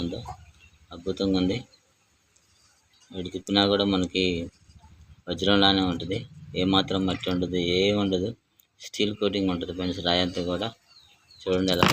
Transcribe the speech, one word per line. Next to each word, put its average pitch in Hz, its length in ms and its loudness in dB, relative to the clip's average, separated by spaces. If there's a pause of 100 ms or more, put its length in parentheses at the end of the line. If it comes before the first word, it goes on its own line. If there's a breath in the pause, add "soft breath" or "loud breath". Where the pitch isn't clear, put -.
ఉందో, - 180 -6 (720)
అద్భుతంగా 95 480 -2
ఉంది. 98 160 0 (1500)
ఇటు 92 260 -8
తిప్పినా 101 260 0 (100)
కూడా 101 220 2
మనకి 92 320 0 (1000)
వజ్రంలానే 95 640 4
ఉంటుంది, 85 300 -4 (400)
ఏమాత్రం 95 460 2
మట్టి 87 240 -4
ఉండదు, 90 260 -2 (180)
ఏం 101 260 2
ఉండదు, 95 260 0 (580)
స్టీల్ 107 340 -2
కోటింగ్ 98 320 0
ఉంటుంది 85 260 -4
ఫ్రెండ్స్ 90 300 -4
రాయి 87 160 4
అంతా 90 260 -4
కూడా. 90 180 -2 (720)
చూడండి 92 340 2
ఎలా 87 180 2